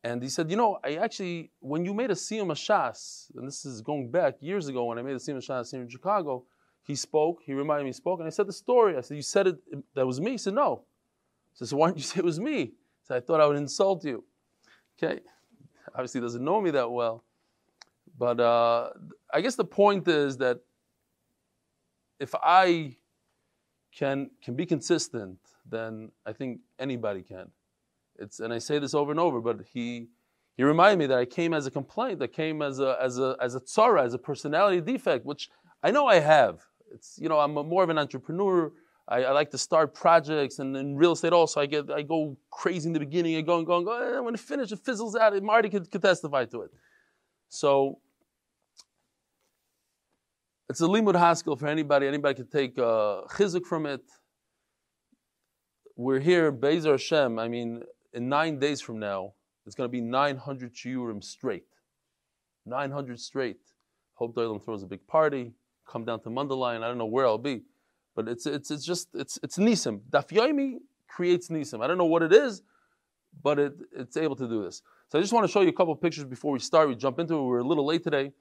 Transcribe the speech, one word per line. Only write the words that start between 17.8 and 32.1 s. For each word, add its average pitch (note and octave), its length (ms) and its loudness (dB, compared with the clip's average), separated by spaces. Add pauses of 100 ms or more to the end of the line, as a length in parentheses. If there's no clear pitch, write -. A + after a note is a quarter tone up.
But, A#2+ 240 0
uh, A#2 520 4 (420)
I D#3 80 2
guess A#3+ 140 -2
the G3 100 -2
point G3 420 4
is C#3+ 300 2
that B2 220 0 (1600)
if C#3 240 -8
I E3+ 540 4 (1000)
can, C#3 360 -2 (100)
can B2 140 -8
be D#3 100 -2
consistent, B2 760 -2 (300)
then A2 420 -10 (140)
I G#2+ 80 -10
think B2+ 280 -8 (180)
anybody A2+ 440 -4
can. F#2 300 -18 (680)
It's, - 160 -16
and A2+ 140 -6
I A#2 60 -4
say D3 200 -2
this C#3 140 -4
over D3 200 0
and D3+ 60 -2
over, D#3 220 0
but A2 200 -2 (120)
he, A#2+ 360 -8 (500)
he B2 40 2
reminded E3+ 360 6
me D3 80 2
that C3 100 2
I B2 80 2
came E3 300 -2
as C#3+ 120 -2
a C3 40 -6
complaint, F#3+ 480 -6